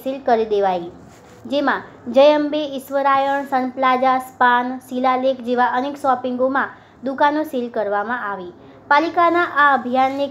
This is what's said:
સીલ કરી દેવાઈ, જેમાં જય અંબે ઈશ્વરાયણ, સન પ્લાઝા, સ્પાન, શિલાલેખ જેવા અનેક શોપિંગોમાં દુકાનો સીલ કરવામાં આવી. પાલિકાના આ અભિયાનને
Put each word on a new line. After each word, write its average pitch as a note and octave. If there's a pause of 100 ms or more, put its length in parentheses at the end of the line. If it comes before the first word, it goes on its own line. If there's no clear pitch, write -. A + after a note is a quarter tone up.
સીલ C4+
કરી A3
દેવાઈ, F#3 (540)
જેમાં B3 (300)
જય C#4
અંબે D4
ઈશ્વરાયણ, C#4
સન B3+
પ્લાઝા, C4
સ્પાન, B3 (200)
શિલાલેખ B3+
જેવા B3
અનેક C#4+
શોપિંગોમાં B3+ (260)
દુકાનો D4
સીલ B3
કરવામાં G#3
આવી. F#3 (360)
પાલિકાના E4+
આ C#4+
અભિયાનને C4